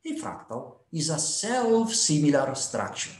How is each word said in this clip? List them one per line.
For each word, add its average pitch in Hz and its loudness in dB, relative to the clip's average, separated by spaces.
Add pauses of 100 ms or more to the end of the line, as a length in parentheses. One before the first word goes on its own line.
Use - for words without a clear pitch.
A 320 -6
fractal - -10 (160)
is 160 -2
a 156 0
self-similar 175 2
structure - -4